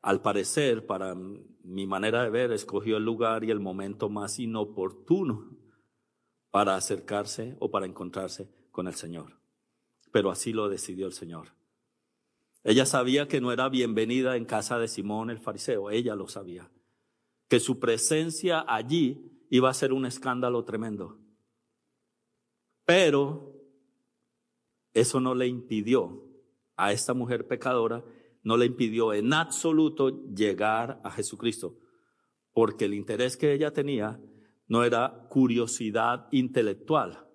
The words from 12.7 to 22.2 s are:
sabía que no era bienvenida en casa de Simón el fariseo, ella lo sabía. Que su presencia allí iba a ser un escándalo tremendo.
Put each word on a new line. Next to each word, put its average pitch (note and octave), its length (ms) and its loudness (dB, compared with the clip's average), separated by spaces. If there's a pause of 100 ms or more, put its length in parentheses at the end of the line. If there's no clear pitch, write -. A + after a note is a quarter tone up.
sabía C3+ 420 2
que C#3+ 140 0
no B2 100 -2
era B2+ 160 0
bienvenida B2 680 0
en A#2 80 -4
casa A#2 340 -2
de A2+ 80 -2
Simón G#2+ 420 -4
el A2+ 100 -8
fariseo, G2+ 500 -4
ella A2+ 260 0
lo F#2+ 140 -8
sabía. F2+ 420 -14 (800)
Que B2 100 6
su B2 200 -2
presencia D#3+ 880 0
allí C3 840 -2
iba B2+ 200 6
a C3 40 0
ser C3 180 0
un C3 140 0
escándalo B2 580 -2
tremendo. G#2+ 560 -6 (1700)